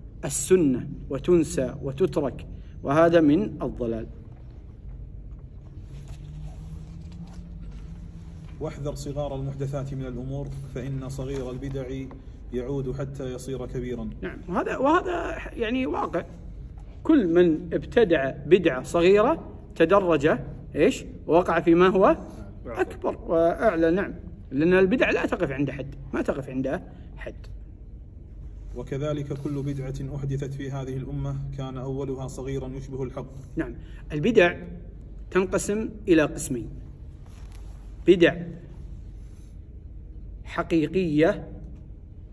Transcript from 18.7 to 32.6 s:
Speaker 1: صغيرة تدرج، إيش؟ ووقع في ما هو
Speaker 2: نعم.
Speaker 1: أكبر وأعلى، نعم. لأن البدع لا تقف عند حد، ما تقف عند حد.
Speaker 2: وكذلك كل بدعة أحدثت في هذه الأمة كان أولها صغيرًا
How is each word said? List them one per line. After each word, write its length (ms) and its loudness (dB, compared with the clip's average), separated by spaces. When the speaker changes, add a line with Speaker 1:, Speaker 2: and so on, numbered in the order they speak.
Speaker 1:
صغيرة 680 6
تدرج، 600 6
إيش؟ 300 4
ووقع 340 6
في 140 6
ما 140 8
هو 280 8
Speaker 2:
نعم. 140 -4
Speaker 1:
أكبر 460 -4
وأعلى، 640 4
نعم. 240 0
لأن 220 4
البدع 360 6
لا 160 2
تقف 240 0
عند 200 -2
حد، 240 -8
ما 100 0
تقف 260 -4
عند 320 -2
حد. 180 -12
Speaker 2:
وكذلك 560 -4
كل 300 -4
بدعة 540 -4
أحدثت 380 -4
في 160 -6
هذه 260 -6
الأمة 400 -4
كان 200 -6
أولها 500 -4
صغيرًا 400 -6